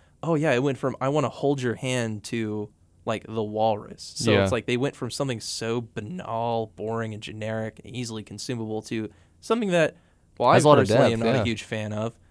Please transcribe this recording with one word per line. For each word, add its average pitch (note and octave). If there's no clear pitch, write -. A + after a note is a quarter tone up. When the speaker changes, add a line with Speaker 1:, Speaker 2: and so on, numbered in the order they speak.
Speaker 1:
"Oh, D#3+
yeah, D3
it A#2+
went C#3
from C3
I C3
Wanna C#3
Hold C#3
Your A#2
Hand A#2+
to, G#2+
like, A2
The A2
Walrus." G#2+
So A#2
Speaker 2:
Yeah. G2+
Speaker 1:
it's F#2+
like A2+
they B2
went C3+
from A#2+
something C3
so A#2
banal, A#2
boring, A2
and G#2+
generic A2
and A2
easily A2+
consumable A2
to A2
something A3+
that, E3+
well, B2
I D#3
Speaker 2:
Has D3+
a D3+
lot C#3+
of -
Speaker 1:
personally A#2
Speaker 2:
depth, A2+
Speaker 1:
am A2+
not A2+
Speaker 2:
yeah. B2
Speaker 1:
a G#2
huge A2+
fan G#2+
of. A2